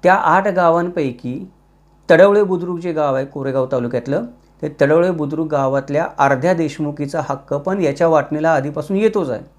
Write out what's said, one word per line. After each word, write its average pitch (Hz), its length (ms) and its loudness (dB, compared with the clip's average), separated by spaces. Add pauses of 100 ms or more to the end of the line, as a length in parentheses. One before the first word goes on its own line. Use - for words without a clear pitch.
त्या 180 100 6
आठ 196 340 2
गावांपैकी 170 1040 -2 (600)
तडवळे 202 320 6
बुद्रुक 180 360 -4
जे 175 120 -8
गाव 151 240 -2
आहे 135 100 -2
कोरेगाव 135 460 -4
तालुक्यातलं, 123 520 -2 (380)
ते 147 200 -8
तडवळे 165 300 4
बुद्रुक 156 360 -4
गावातल्या 139 600 -2 (100)
अर्ध्या 139 360 2
देशमुखीचा 147 760 -4
हक्क 135 240 -8
पण 185 280 -4
याच्या 151 260 0
वाटणीला 156 440 2
आधीपासून 147 460 -2
येतोच 208 320 0
आहे. 110 120 -6 (180)